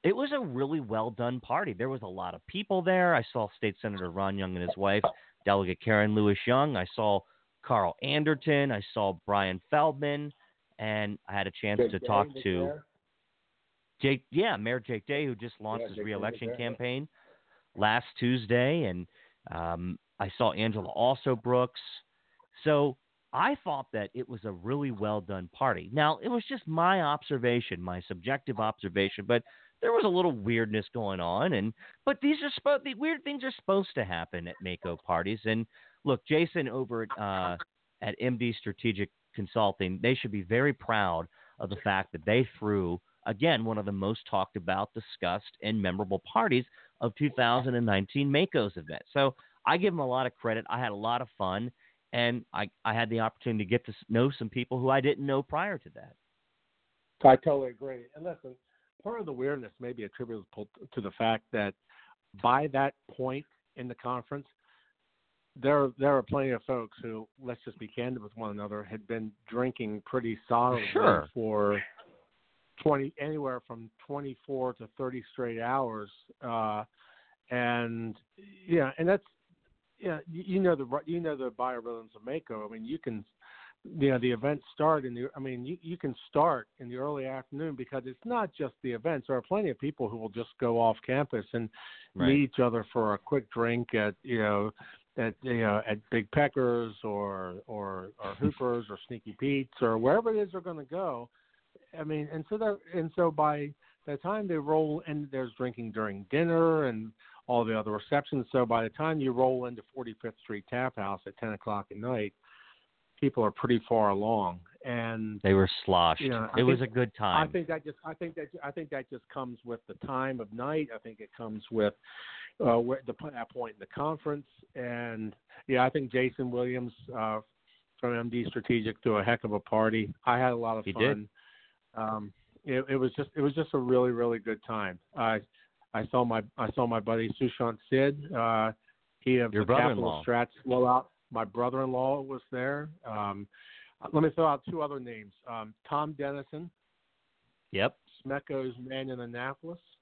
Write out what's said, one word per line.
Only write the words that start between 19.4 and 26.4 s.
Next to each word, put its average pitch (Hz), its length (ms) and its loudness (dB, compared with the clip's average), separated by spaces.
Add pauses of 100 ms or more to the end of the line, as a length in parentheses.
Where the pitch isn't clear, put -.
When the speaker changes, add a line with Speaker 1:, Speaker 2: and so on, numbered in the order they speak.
Speaker 1:
um, 85 460 -4 (220)
I 101 180 -4
saw 110 140 4
Angela 104 360 -2
Alsobrooks. 123 920 2 (840)
So 147 320 4 (360)
I 220 320 2
thought 143 280 -4
that 104 220 -4
it 123 140 -8
was 117 160 -10
a 104 80 -6
really 127 400 -4
well 107 280 -2
done 92 320 -8
party. 95 400 0
Now, 151 300 2
it 185 60 -4
was 240 200 -2